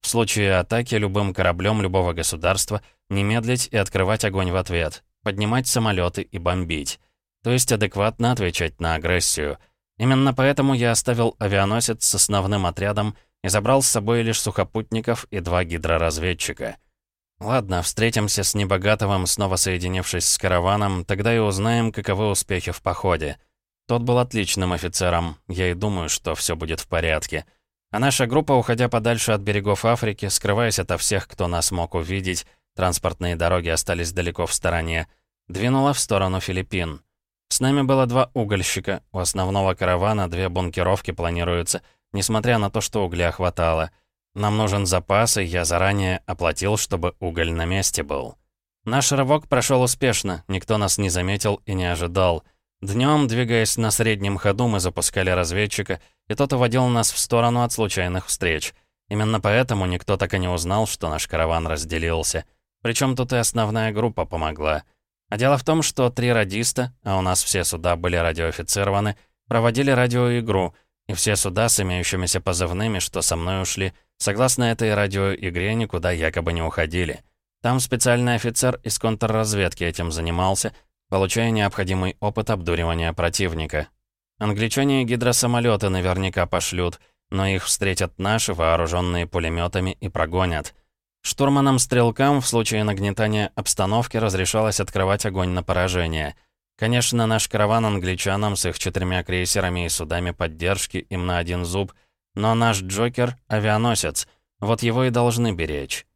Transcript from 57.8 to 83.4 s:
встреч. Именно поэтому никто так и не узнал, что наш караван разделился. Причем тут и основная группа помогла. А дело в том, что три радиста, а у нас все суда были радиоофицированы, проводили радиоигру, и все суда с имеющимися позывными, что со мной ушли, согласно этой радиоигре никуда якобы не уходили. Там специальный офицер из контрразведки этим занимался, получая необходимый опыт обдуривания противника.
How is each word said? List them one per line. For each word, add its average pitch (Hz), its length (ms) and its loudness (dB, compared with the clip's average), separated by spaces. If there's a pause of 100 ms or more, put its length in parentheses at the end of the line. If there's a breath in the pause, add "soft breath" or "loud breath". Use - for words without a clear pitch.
встреч. - 480 -2 (340)
Именно 107 320 0
поэтому 107 460 2
никто 90 300 -2
так 95 180 -2
и 98 40 2
не 92 100 0
узнал, 90 380 0
что - 240 -4
наш 76 160 -4
караван 82 400 0
разделился. 80 800 -2 (360)
Причем 123 360 0
тут 123 160 -2
и 127 40 0
основная 110 560 0
группа 107 320 -2
помогла. 78 600 -2 (460)
А 104 80 -4
дело 135 180 4
в 127 80 -4
том, 160 180 2
что 127 280 0
три 123 220 0
радиста, 113 600 0 (120)
а 98 120 0
у 95 60 2
нас 92 200 2
все 92 200 0
суда 87 320 0
были 87 220 0
радиоофицированы, 85 1000 0 (300 soft breath)
проводили 120 460 2
радиоигру, 120 800 2 (320 soft breath)
и 104 60 -6
все 101 240 0
суда 98 320 0
с - 120 2
имеющимися 90 600 -2
позывными, 92 580 -2
что 87 240 -4
со 87 140 0
мной 92 260 -2
ушли, 95 300 -2 (260 soft breath)
согласно 123 460 2
этой 113 280 2
радиоигре 98 800 0
никуда 92 360 -2
якобы 82 420 -2
не 82 100 -2
уходили. 80 580 -2 (420)
Там 123 160 0
специальный 120 560 2
офицер 120 480 0
из - 160 -4
контрразведки 107 840 0
этим 85 260 -2
занимался, 85 640 0 (340 soft breath)
получая 98 420 0
необходимый 95 680 0
опыт 104 320 -4
обдуривания 82 600 0
противника. 82 760 -2 (540)